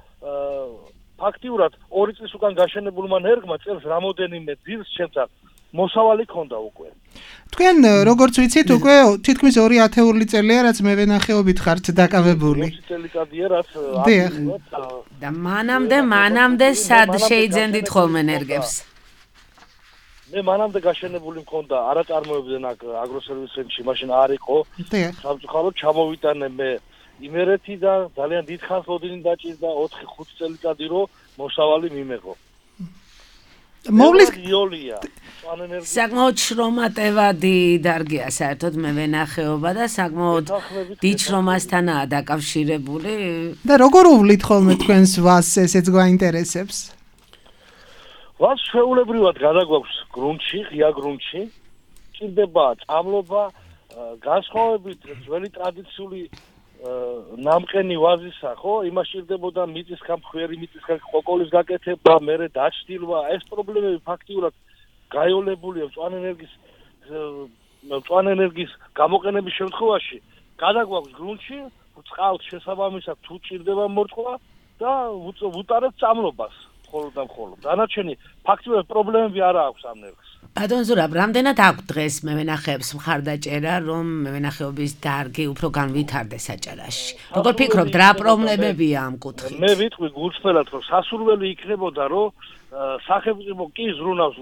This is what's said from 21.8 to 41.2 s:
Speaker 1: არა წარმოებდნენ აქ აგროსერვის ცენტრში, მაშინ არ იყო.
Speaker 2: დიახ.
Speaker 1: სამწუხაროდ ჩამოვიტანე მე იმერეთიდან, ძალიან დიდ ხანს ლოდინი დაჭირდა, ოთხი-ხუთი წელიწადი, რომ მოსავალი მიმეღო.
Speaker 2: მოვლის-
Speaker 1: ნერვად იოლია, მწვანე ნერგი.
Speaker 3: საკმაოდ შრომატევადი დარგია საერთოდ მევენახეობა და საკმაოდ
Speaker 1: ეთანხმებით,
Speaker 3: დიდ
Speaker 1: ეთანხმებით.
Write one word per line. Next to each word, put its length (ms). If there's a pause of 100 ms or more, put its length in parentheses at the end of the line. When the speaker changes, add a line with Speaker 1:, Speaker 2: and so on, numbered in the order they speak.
Speaker 1:
არა 220
წარმოებდნენ 640
აქ 140 (180)
აგროსერვის 540
ცენტრში, 320
მაშინ 280
არ 200
იყო. 260 (260)
Speaker 2:
დიახ. 340
Speaker 1:
სამწუხაროდ 580
ჩამოვიტანე 760
მე 220 (500)
იმერეთიდან, 800 (120)
ძალიან 320
დიდ 180
ხანს 240
ლოდინი 340
დაჭირდა, 500
ოთხი-ხუთი 640
წელიწადი, 520
რომ 200 (320)
მოსავალი 520
მიმეღო. 420 (1500)
Speaker 2:
მოვლის- 440
Speaker 1:
ნერვად 180
იოლია, 500
მწვანე 680
ნერგი. 200
Speaker 3:
საკმაოდ 500
შრომატევადი 1200 (200)
დარგია 520
საერთოდ 480
მევენახეობა 960
და 140
საკმაოდ 600
Speaker 1:
ეთანხმებით, 500
Speaker 3:
დიდ 200
Speaker 1:
ეთანხმებით. 40